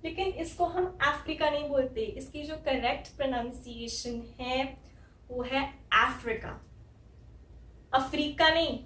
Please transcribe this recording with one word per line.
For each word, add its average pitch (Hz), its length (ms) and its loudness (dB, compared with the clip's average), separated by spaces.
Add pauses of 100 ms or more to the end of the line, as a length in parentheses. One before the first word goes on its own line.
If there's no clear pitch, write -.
लेकिन 349 220 -2
इसको 349 380 0
हम 359 220 2 (160)
अफ्रीका 302 480 2
नहीं 294 180 -2
बोलते, 262 320 2
इसकी 262 420 -6
जो 302 140 -6
करेक्ट 269 600 0
प्रोनाउंसिएशन 240 1040 -4 (180)
है, 254 240 0 (680)
वो 247 120 -4
है 262 200 2 (300)
अफ्रीका। - 680 2 (1300)
अफ्रीका 294 560 4
नहीं 320 380 4